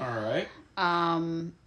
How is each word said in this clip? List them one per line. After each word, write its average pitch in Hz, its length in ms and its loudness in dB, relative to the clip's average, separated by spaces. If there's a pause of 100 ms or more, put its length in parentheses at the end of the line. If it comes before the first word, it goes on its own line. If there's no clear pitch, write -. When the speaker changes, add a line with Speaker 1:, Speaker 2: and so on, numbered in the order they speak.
Speaker 1:
All 117 220 -2
right. 135 240 0 (300)
Speaker 2:
Um, 170 800 2 (120)